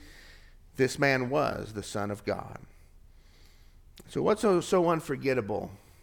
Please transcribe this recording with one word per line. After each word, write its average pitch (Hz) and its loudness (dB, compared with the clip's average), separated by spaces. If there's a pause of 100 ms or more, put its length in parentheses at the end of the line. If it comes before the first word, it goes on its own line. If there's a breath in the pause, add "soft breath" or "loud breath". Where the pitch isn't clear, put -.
(760 soft breath)
this 131 2
man 131 4
was 110 -2
the 104 -6
Son 104 -4
of 101 -10
God." 110 -4 (1500)
So - -4
what's 208 2
so, 185 4
so 175 4
unforgettable 127 -2 (300 soft breath)